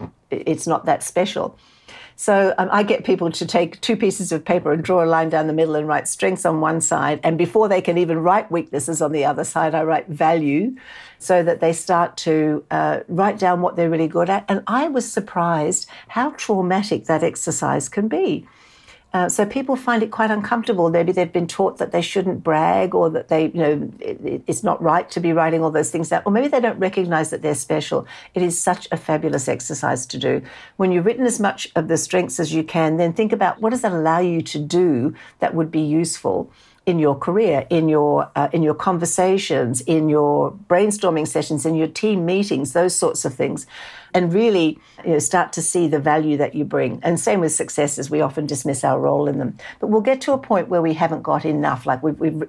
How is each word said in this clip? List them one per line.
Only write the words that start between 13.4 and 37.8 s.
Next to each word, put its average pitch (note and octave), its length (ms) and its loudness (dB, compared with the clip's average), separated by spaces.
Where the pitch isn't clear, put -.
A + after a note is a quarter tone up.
what F3+ 120 0
they're E3+ 160 0
really D#3+ 160 0
good E3+ 240 0
at. G3+ 180 0
And G3 200 -2
I C4 200 0
was C4 220 -2
surprised E3+ 800 -2
how C4 220 -2
traumatic F#3+ 760 0
that D#3+ 180 2
exercise D3 640 -2
can G3+ 180 -2
be. C#4+ 400 -2
Uh, F3+ 160 0
so G3+ 180 0
people C4 300 -2
find A#3 260 0
it A3 80 -2
quite A3 220 0
uncomfortable. G#3 580 0
Maybe E3+ 220 4
they've F3+ 200 0
been F3 140 0
taught - 320 -2
that - 140 -4
they F3 100 0
shouldn't F3+ 400 -2
brag F3+ 540 2
or E3+ 140 4
that D#3+ 180 -4
they, D#3+ 160 4
you E3 160 -2
know, D3 300 0
it, - 240 -8
it, C#3 240 -6
it's F3 160 -4
not F3 180 0
right E3 300 2
to F3+ 80 -4
be E3+ 120 2
writing D#3+ 300 2
all D#3+ 80 0
those D#3 220 0
things E3 160 -4
down. - 180 0
Or G3+ 60 2
maybe B3 160 2
they C#4+ 100 0
don't A#3 220 0
recognize F3 500 0
that - 100 -6
they're D3+ 140 0
special. D3+ 540 -2
It F3+ 80 0
is E3+ 180 0
such - 300 -2
a F3+ 60 -2
fabulous D3+ 500 -2
exercise C3+ 600 -4
to D3 120 -10
do. C3 240 -2
When F#3+ 120 2
you've F3+ 160 2
written A#3+ 200 2
as A#3 120 0
much - 380 -2
of D#3+ 100 0
the D#3+ 100 2
strengths - 440 -2
as D#3 120 -4
you D#3+ 120 0
can, D#3+ 320 0
then E3+ 160 2
think G#3+ 200 0
about G3+ 280 0
what A3 100 0
does B3 120 -2
that G3+ 100 0
allow D#3+ 260 2
you E3+ 240 0
to - 160 -8
do D3 560 2
that - 160 -2
would D#3+ 160 -2
be E3 80 -2
useful D#3 720 -2
in E3+ 140 2
your D3 160 4
career, E3+ 560 0
in D#3+ 180 2